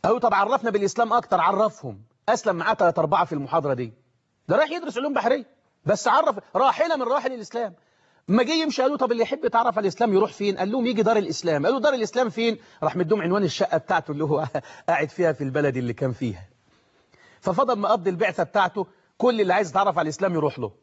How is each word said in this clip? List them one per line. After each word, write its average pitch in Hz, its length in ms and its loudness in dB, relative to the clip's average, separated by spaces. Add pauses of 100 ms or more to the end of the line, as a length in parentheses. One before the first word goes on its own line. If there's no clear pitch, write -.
قالوا: 226 140 2
"طب 220 140 2
عرفنا 226 360 0
بالإسلام 208 440 0
أكتر". 202 280 2
عرفهم، 175 600 -2 (280)
أسلم 175 260 0
معاه 175 180 -2
تلاتة 170 260 2
أربعة 165 260 2
في - 80 -10
المحاضرة 143 400 -2
دي. 120 200 -6 (540)
ده 165 80 2
رايح 285 160 2
يدرس 311 260 -8
علوم 285 160 -4
بحرية، 240 320 0 (400)
بس 196 220 0
عرف 254 280 4 (200)
راحلة 294 400 2
من 269 60 -4
رواحل 262 320 -2
الإسلام. 226 400 -8 (540)
ما 220 160 4
جه 247 80 0
يمشي 320 300 0
قالوا: 277 160 2
"طب 247 140 -2
اللي 233 120 0
يحب 285 220 -4
يتعرف 226 320 0
على 214 60 -2
الإسلام 208 300 0
يروح 202 200 2
فين؟" 202 240 -2
قال 196 140 -2
لهم: 247 140 0
"يجي 226 180 0
دار 220 140 4
الإسلام". 160 480 -2
قالوا: 254 140 2
"دار 285 140 2
الإسلام 233 360 -2
فين؟" 226 280 -2 (260)
راح 151 120 -2
مدوم 180 260 0
عنوان 185 220 0
الشقة 170 340 0
بتاعته 160 340 -2
اللي 147 120 -4
هو 147 240 -2 (180)
<laughs> - 240 -12
قاعد 151 200 0
فيها 170 220 0
في 143 120 -6
البلد 135 340 -2
اللي 120 160 -4
كان 131 180 -2
فيها. 98 360 -6 (920)
ففضل 233 380 0
مقضي 196 300 0
البعثة 180 340 -2
بتاعته، 190 440 0 (300)
كل 233 240 2
اللي 180 120 2
عايز 190 160 2
يتعرف 190 280 0
على 160 80 0
الإسلام 180 280 -2
يروح 151 260 -2
له 107 120 -6 (120)